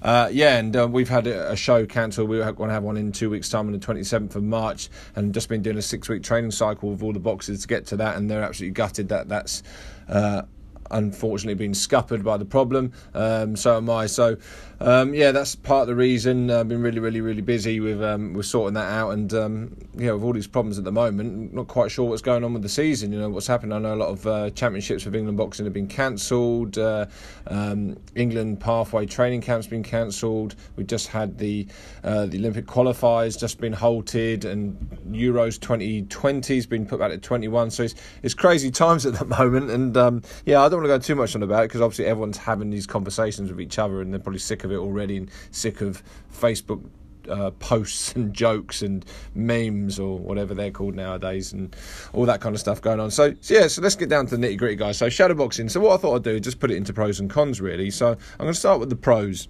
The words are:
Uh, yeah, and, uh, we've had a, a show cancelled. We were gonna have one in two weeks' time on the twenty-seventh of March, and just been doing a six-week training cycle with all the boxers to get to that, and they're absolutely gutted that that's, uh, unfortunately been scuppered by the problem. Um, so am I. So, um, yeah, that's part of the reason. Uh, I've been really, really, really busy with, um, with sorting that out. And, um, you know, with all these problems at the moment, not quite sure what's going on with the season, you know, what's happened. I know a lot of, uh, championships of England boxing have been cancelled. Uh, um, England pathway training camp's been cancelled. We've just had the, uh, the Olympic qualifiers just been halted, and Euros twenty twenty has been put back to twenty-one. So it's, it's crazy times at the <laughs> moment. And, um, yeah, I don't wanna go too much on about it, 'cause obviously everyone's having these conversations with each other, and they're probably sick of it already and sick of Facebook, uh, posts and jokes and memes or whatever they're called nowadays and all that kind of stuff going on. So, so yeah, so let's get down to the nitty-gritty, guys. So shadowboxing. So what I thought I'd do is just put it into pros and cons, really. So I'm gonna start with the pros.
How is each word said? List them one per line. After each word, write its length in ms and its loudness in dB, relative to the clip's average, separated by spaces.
Uh, 320 4
yeah, 240 6
and, 180 0
uh, 160 6
we've 200 2
had 160 4
a, 260 -2
a 40 -2
show 280 6
cancelled. 460 0
We 80 0
were 140 0
gonna 200 -2
have 120 -2
one 120 -4
in 160 -2
two 160 -2
weeks' 220 -4
time 160 0
on 60 -2
the 60 -4
twenty-seventh 560 -4
of 80 -4
March, 460 -2
and 200 0
just 160 -4
been 100 -2
doing 160 -2
a 60 -4
six-week 400 -6
training 300 0
cycle 360 0
with 140 -4
all 100 -2
the 80 -4
boxers 400 -4
to 80 -12
get 200 -2
to 100 -4
that, 180 -2
and 140 -2
they're 120 -2
absolutely 300 -6
gutted 380 -4
that 180 -2
that's, 340 -4
uh, 320 2
unfortunately 640 -2
been 200 -2
scuppered 500 0
by 140 2
the 80 -4
problem. 460 2
Um, 420 0
so 220 4
am 100 -2
I. 180 2
So, 300 2
um, 360 6
yeah, 160 8
that's 240 0
part 280 2
of 40 2
the 80 -2
reason. 560 4
Uh, 100 4
I've 80 0
been 140 0
really, 160 0
really, 240 -2
really 180 -2
busy 400 0
with, 220 -2
um, 320 -2
with 100 -4
sorting 300 0
that 180 -2
out. 180 -2
And, 220 -2
um, 440 -4
you 100 -2
know, 100 0
with 80 -4
all 100 0
these 140 -4
problems 280 -2
at 80 -6
the 80 -4
moment, 600 -2
not 120 -6
quite 240 0
sure 160 -2
what's 140 -2
going 240 2
on 80 -2
with 100 -4
the 60 -4
season, 420 0
you 80 -4
know, 120 -2
what's 160 -6
happened. 260 0
I 60 -2
know 160 -2
a 20 -2
lot 140 0
of, 160 -6
uh, 240 0
championships 560 -4
of 80 -6
England 240 -2
boxing 260 -4
have 80 -4
been 140 -4
cancelled. 920 0
Uh, 300 0
um, 500 -4
England 460 -2
pathway 460 0
training 340 0
camp's 280 -2
been 160 -4
cancelled. 720 -2
We've 100 -6
just 200 -4
had 320 -4
the, 300 -4
uh, 220 0
the 100 -4
Olympic 300 -2
qualifiers 720 4
just 200 -6
been 140 -4
halted, 720 0
and 320 -4
Euros 480 2
twenty 440 -2
twenty 540 0
has 100 0
been 180 -2
put 140 -6
back 140 0
to 60 -8
twenty-one. 520 0
So 140 -2
it's, 100 -4
it's 120 -2
crazy 360 2
times 360 4
at 80 0
the 100 -4
<laughs> 140 -2
moment. 320 4
And, 260 0
um, 260 4
yeah, 160 6
I 80 8
don't 140 2
wanna 60 0
go 100 6
too 160 0
much 220 0
on 80 0
about 200 4
it, 40 -4
'cause 120 -2
obviously 260 2
everyone's 320 -2
having 320 -2
these 180 -4
conversations 600 -2
with 120 -8
each 180 -8
other, 220 -2
and 120 -6
they're 60 -4
probably 220 -8
sick 240 -6
of 80 -4
it 40 -2
already 420 -4
and 120 -10
sick 320 -4
of 200 -6
Facebook, 480 -2
uh, 220 -4
posts 640 -4
and 180 -2
jokes 480 0
and 240 -4
memes 640 -2
or 200 -4
whatever 360 -4
they're 160 -6
called 240 -6
nowadays 580 -6
and 240 -10
all 100 4
that 160 4
kind 140 -2
of 60 -4
stuff 200 -2
going 180 2
on. 120 -2
So, 320 6
so 120 0
yeah, 140 10
so 140 -2
let's 140 4
get 120 -2
down 180 4
to 100 -2
the 80 2
nitty-gritty, 320 0
guys. 200 0
So 120 2
shadowboxing. 600 4
So 80 0
what 140 8
I 60 6
thought 180 2
I'd 60 0
do 80 0
is 100 0
just 180 -6
put 120 2
it 60 2
into 180 -4
pros 260 0
and 80 -2
cons, 320 2
really. 300 -2
So 180 2
I'm 80 2
gonna 160 -2
start 260 4
with 80 -4
the 80 0
pros. 540 2